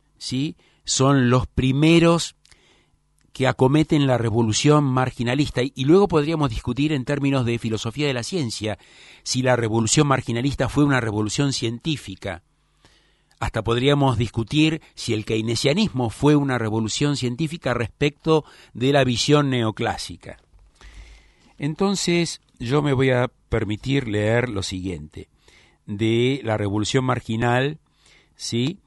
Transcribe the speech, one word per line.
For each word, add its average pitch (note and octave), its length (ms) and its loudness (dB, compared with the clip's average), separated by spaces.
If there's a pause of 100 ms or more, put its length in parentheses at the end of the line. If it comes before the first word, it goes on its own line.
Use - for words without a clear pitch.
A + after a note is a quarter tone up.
(180)
¿sí?, C#3 380 -6 (280)
son C3 460 4
los B2+ 160 2
primeros D#3+ 880 2 (1000)
que C3 140 0
acometen C#3 640 4
la B2 100 2
revolución A#2 640 2
marginalista, B2+ 800 0
y, C#3 140 -4
y C3 80 -4
luego F#3 240 6
podríamos D3+ 420 0
discutir C3+ 420 -2
en C3 140 -4
términos C#3 400 0
de A#2 120 -2
filosofía A#2 500 -4
de C3+ 60 -4
la A#2+ 100 -6
ciencia G#2+ 540 -6 (440)
si - 200 -4
la B2+ 140 4
revolución A2+ 520 2
marginalista B2+ 600 -2
fue D3 160 2
una C#3 160 2
revolución A2 540 -2
científica. A2+ 880 -6 (960)
Hasta A2+ 240 -4
podríamos B2+ 560 2
discutir D3 640 0 (120)
si - 200 -4
el G#2+ 100 -4
keynesianismo A#2+ 840 0
fue D3 260 4
una C#3 220 0
revolución A2+ 580 -2
científica B2 580 -4
respecto D3 720 0 (280)
de B2+ 200 0
la C#3 120 4
visión C#3 460 2
neoclásica. A2 880 -4 (1200)
Entonces, E3+ 840 -2 (180)
yo B2+ 240 0
me D3 100 2
voy C3 180 2
a B2+ 180 0 (200)
permitir A#2 580 -2
leer A2 420 0
lo G2 140 -6
siguiente, F2+ 640 -10 (580)
de A2+ 580 0
la A2 120 -2
revolución G#2 480 -2
marginal, B2 720 -2 (580)
¿sí?, C3+ 500 -4